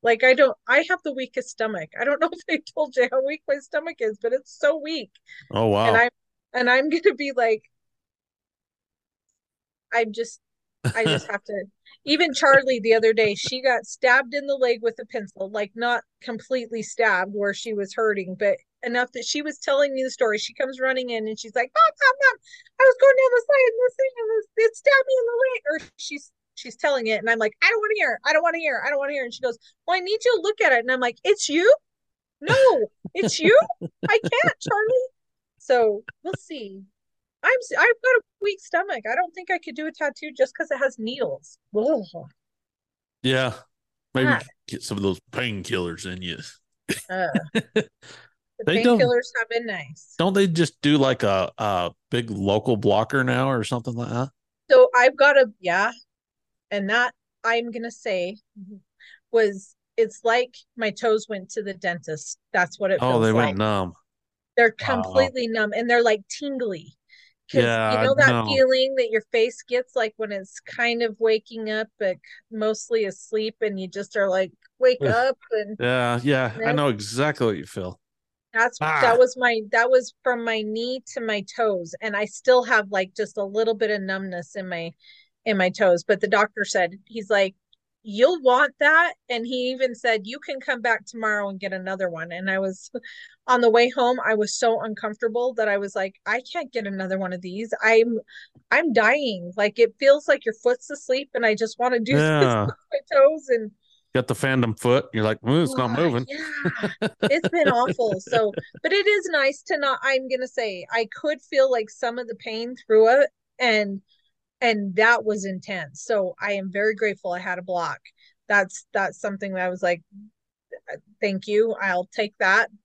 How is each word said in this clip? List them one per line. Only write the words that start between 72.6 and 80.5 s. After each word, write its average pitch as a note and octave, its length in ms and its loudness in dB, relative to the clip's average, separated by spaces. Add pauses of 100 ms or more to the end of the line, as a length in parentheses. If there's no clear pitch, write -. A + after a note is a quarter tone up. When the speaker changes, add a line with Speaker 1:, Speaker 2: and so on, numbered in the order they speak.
Speaker 1:
asleep, G#3+ 560 -6
and G#3 180 -4
you F#3 80 -6
just G3 300 -10
are G3 120 2
like, F#3 220 0 (280)
"Wake B3+ 220 4
Speaker 2:
Ugh. G#3 120 0
Speaker 1:
up," B3 240 0 (140)
and, G#3+ 280 -4
Speaker 2:
Yeah, B2 440 0
yeah, C3 320 0
I - 120 -12
Speaker 1:
Yep. D3+ 80 0
Speaker 2:
know D3 140 2
exactly A#2+ 560 -2
what G#2 120 0
you D2+ 80 -10
feel. F#2 340 -10 (540)
Speaker 1:
That's, A#3 280 0
Speaker 2:
Ah. D#3 200 0
Speaker 1:
that A#3+ 180 4
was B3+ 180 4
my, A#3+ 240 0 (100)
that A#3 200 2
was B3+ 220 2 (100)
from A#3+ 220 -2
my A3 160 -2